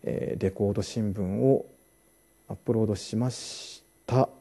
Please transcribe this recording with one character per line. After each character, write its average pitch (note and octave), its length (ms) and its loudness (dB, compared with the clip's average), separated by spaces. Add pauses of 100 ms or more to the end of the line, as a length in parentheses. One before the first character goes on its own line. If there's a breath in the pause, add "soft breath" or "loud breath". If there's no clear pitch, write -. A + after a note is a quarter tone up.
え A#1 340 -4
ー、 - 20 -8
デ F#2+ 120 2
コ G2+ 200 0
ー G2+ 40 -2
ド G2 80 0
新 G#2+ 320 -2
聞 G2+ 260 -2
を C3 260 4 (800)
ア - 40 -8
ッ G2 40 -8
プ - 160 -2
ロ A2 120 4
ー - 20 2
ド G#2 80 0
し - 220 -6
ま B2 140 0
し - 520 -14 (240)
た。 B2+ 220 4 (120)